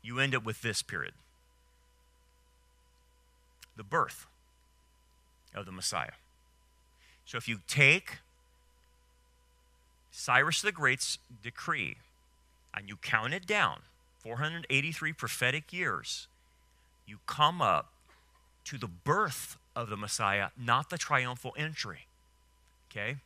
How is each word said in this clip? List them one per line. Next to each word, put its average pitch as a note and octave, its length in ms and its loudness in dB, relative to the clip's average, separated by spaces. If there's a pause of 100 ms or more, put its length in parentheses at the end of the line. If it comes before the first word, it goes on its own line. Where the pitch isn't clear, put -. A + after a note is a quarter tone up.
You A#2 160 -6
end C3+ 160 4
up B2 100 0
with A2 200 -6
this A2 180 0
period. B1+ 320 -6 (2500)
The A2 80 -14
birth C#3 420 0 (1300)
of G2 100 -8
the F#2 60 -14
Messiah. F#2 400 -4 (1120)
So - 120 -6
if A#2 100 -6
you A2 200 -2
take D3 500 6 (1900)
Cyrus C#3 500 4
the G3+ 120 0
Great's C#3 440 0 (240)
decree A#2+ 540 -6 (800)
and G2+ 160 -10
you G2+ 80 -10
count A#2 360 0
it F3+ 140 -6
down, F#3 340 2 (380)
four A2+ 180 -8
hundred D#3+ 320 -4
eighty-three D3+ 440 0
prophetic B2+ 600 -2
years, D3 540 -4 (800)
you G#2 180 -16
come D#3+ 360 4
up F#2 300 4 (720)
to C#3 120 -8
the A2 100 -6
birth C#3+ 680 -2 (180)
of A#2 140 -4
the G#2 80 -4
Messiah, G2+ 600 0
not B2 320 2
the F3 80 -6
triumphal B2+ 600 0
entry. D3+ 500 -6 (840)
Okay? A2+ 340 -4